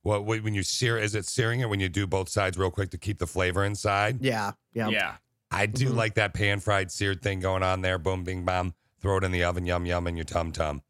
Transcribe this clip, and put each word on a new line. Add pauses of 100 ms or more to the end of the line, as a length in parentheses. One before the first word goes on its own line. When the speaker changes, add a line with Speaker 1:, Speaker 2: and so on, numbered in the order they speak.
Speaker 1:
what,
wh-,
when
you
sear,
is
it
searing
it
when
you
do
both
sides
real
quick
to
keep
the
flavor
inside?
Speaker 2:
Yeah, (200)
yeah.
Speaker 3:
Yeah. (360)
Speaker 1:
I
do
Speaker 2:
Mm-hmm.
Speaker 1:
like
that
pan
fried
seared
thing
going
on
there.
Boom,
bing,
bam. (280)
Throw
it
in
the
oven.
Yum,
yum,
in
your
tum
tum.